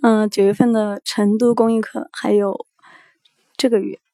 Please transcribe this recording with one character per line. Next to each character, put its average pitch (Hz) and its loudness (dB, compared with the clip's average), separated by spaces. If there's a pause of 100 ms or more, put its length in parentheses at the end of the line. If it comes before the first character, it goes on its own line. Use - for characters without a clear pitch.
嗯， 214 2
九 202 0
月 202 2
份 240 2
的 208 -2
成 208 0
都 240 2
公 226 2
益 226 0
课， - -10
还 - -4
有 202 -2 (880)
这 269 2
个 226 2
月 202 -8 (160)